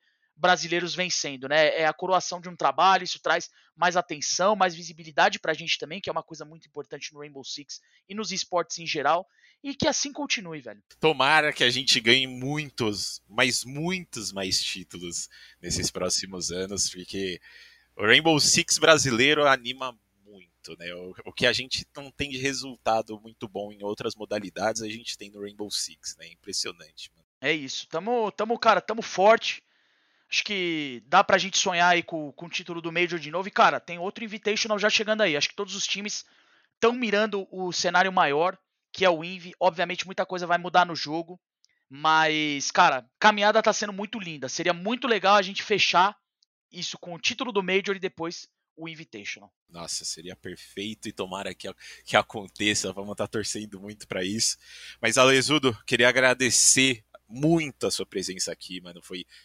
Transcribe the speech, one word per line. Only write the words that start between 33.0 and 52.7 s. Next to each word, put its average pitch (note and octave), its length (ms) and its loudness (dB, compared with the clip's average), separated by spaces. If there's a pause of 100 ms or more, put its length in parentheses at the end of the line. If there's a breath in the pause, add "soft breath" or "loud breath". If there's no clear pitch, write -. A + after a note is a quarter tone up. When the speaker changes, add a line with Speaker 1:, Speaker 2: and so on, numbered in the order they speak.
Speaker 1:
de D3+ 140 -10
novo. F#3 160 -6
E, - 40 -10
cara, E3 280 4
tem F3 180 -14
outro F#3+ 260 -8
Invitational G#3+ 540 -2
já G#3 120 2
chegando G#3+ 320 0
aí. D#3+ 160 2
Acho C#3+ 120 -2
que - 60 -20
todos G3 180 -8
os G3 120 -6
times - 400 -6 (540 soft breath)
tão A#3 140 4
mirando G#3 560 0
o F#3 220 -4
cenário F3+ 400 2
maior, F3 460 2 (340)
que F#3 140 2
é F#3 40 8
o D#3+ 140 2
Invi. F3+ 360 -12
Obviamente, F3 460 0
muita F#3 200 -4
coisa F3+ 200 -6
vai F3 120 2
mudar F3 280 4
no E3+ 100 -4
jogo. E3 440 -8 (480)
Mas, D#3 840 0
cara, C#3+ 340 4 (120)
caminhada G#3+ 460 4
tá G#3+ 80 4
sendo G#3 220 -4
muito G#3+ 260 -10
linda. D3+ 300 -10
Seria E3+ 240 0
muito A3 340 -4
legal G3 280 4
a G3+ 60 6
gente F#3+ 220 -4
fechar G3 540 2 (540)
isso E3+ 260 -10
com F3 160 -14
o D#3+ 60 -12
título A#3+ 340 -4
do G3 100 0
Major F#3+ 320 -2
e F#3+ 40 -10
depois F3 500 -8 (260)
o E3 140 -14
Invitational. G#2 640 -14 (160)
Speaker 2:
Nossa, E2+ 340 -10
seria F2 320 -10
perfeito G2+ 720 -10
e G2+ 60 -8
tomara F#2+ 400 -6
que, - 180 -12 (320 loud breath)
que - 140 4
aconteça. G#2 720 0